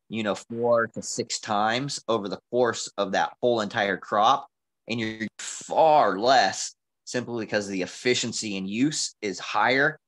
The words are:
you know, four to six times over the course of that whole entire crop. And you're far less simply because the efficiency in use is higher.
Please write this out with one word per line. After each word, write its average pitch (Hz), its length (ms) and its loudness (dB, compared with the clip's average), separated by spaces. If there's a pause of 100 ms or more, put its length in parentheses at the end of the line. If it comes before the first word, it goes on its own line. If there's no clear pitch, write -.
(140)
you 110 80 -2
know, 101 140 0
four 117 500 0
to 110 160 -10
six - 380 -6
times 113 680 -2
over 107 200 0
the 90 100 -8 (120)
course 120 460 0
of 98 160 -2
that 90 200 2 (100)
whole 120 180 2
entire 101 360 0
crop. 113 500 2 (420)
And 117 120 -4
you're 110 260 -4 (120)
far 139 800 2
less 113 560 2 (300)
simply 117 400 -6
because 104 240 -2
the 95 140 -2
efficiency 110 720 -2
in 95 100 -6
use 123 540 -2
is 95 180 -4
higher. 131 680 2